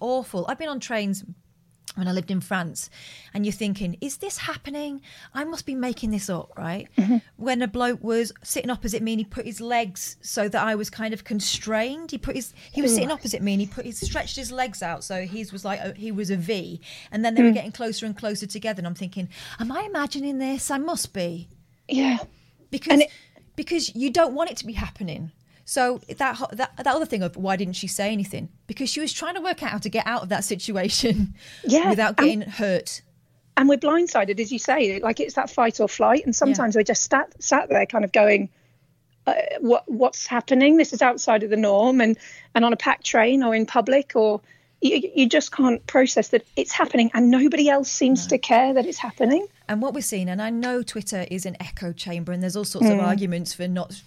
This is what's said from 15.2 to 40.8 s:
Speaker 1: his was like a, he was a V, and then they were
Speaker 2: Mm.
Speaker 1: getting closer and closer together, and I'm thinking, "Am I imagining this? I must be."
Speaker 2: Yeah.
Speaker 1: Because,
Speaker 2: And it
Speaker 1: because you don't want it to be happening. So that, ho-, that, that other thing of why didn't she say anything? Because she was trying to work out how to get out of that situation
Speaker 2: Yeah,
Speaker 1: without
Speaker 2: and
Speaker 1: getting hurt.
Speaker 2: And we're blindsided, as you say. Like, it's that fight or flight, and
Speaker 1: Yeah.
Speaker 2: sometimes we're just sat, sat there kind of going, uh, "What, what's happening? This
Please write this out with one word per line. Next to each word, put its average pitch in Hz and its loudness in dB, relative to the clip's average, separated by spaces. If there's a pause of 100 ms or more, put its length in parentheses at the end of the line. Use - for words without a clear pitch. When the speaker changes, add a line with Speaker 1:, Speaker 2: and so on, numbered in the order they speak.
Speaker 1:
his 202 -10
was 190 -14
like 202 -6
a, 190 -8
he 214 -10
was 196 -4
a 196 0
V, 175 -6 (300)
and 214 -2
then 226 0
they 247 6
were 233 8
Speaker 2:
Mm. 220 6
Speaker 1:
getting - -6
closer 226 -6
and 208 -8
closer 208 -6
together, 208 -6
and 175 -6
I'm 175 -6
thinking, 185 -8 (320)
"Am 233 -6
I 330 -6
imagining 285 -4
this? 269 -4
I 269 -2
must 320 -4
be." 175 -6 (400)
Speaker 2:
Yeah. 262 2 (520)
Speaker 1:
Because, 285 0
Speaker 2:
And 285 8
it 294 2 (440)
Speaker 1:
because - -4
you 254 -2
don't 233 2
want 330 -2
it - -12
to - -12
be 226 -10
happening. 180 -8 (340)
So 247 0 (160)
that, 262 -2
ho-, 254 -8
that, - -6
that 247 -4
other 302 0
thing 208 -4
of 175 -6
why 190 -2
didn't 180 -4
she 190 -10
say 202 -4
anything? 196 -6 (180)
Because 247 -6
she - -4
was 302 -4
trying 330 -6
to 359 -8
work 349 -4
out 240 -6
how 208 -4
to 208 -8
get 220 -2
out 240 -4
of 180 -10
that 196 -2
situation 208 0 (300)
Speaker 2:
Yeah, 330 4
Speaker 1:
without 208 2
Speaker 2:
and - -
Speaker 1:
getting 247 4
hurt. 202 -4 (560)
Speaker 2:
And 269 6
we're 285 8
blindsided, 269 2
as 220 -2
you 247 -4
say. 220 0
Like, 226 -2
it's - -4
that - -2
fight 233 2
or 208 4
flight, 233 4
and 233 0
Speaker 1:
Yeah. - -2
Speaker 2:
sometimes 247 2
we're 214 6
just - 0
sat, - 0
sat - 2
there 196 4
kind 214 0
of 185 -2
going, 208 6 (800)
uh, - 2 (260)
"What, 240 4
what's 254 0
happening? 269 6
This 294 4